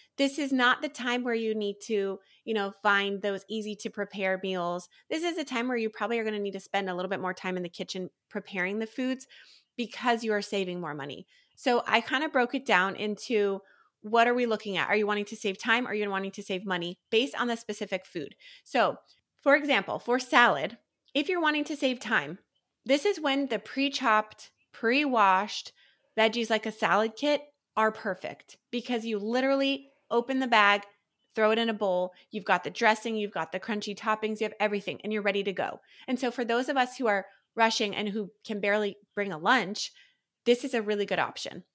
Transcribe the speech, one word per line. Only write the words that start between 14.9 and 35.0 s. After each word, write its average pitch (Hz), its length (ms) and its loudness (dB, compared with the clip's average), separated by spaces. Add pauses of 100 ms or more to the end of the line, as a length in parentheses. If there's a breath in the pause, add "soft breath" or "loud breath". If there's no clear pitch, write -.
you 208 120 2
wanting 208 180 0
to 214 100 -12
save 190 220 -4
time? 233 300 0
Or - 40 -6
are - 20 -4
you 208 160 -2
wanting 196 220 -4
to 202 120 -12
save 190 220 -6
money 175 340 -4 (100)
based 247 300 2
on 240 80 0
the 233 80 -2
specific 202 500 -6
food? - 300 -10 (280 loud breath)
So, 202 340 2 (440 soft breath)
for 285 140 6
example, 269 440 2
for 247 200 0
salad, 208 580 4 (360)
if 294 160 0
you're 349 120 0
wanting 302 240 2
to 302 100 -6
save 262 240 0
time, 180 400 -2 (440)
this 285 220 2
is 370 160 0
when 277 260 0
the 226 120 -2
pre-chopped, 262 920 0 (220)
pre-washed 226 1000 2 (460 soft breath)
veggies 220 320 2
like 220 160 0
a 220 60 -4
salad 214 440 2
kit 285 280 0 (340)
are 220 140 4
perfect, - 640 -8 (140)
because 233 340 -4
you 220 140 -2
literally 269 720 0 (200)
open 247 300 0
the 262 80 0
bag, 208 340 6 (540)
throw 214 160 6
it 220 80 4
in 233 100 2
a 214 60 0
bowl. 185 360 0 (200 soft breath)
You've 202 120 -8
got 180 200 2
the - 80 -6
dressing, 226 440 2
you've 208 160 -4
got 160 200 -6
the 196 80 -4
crunchy 208 360 -4
toppings, 214 440 -2
you 220 60 -2
have 208 140 -6
everything, 202 440 -2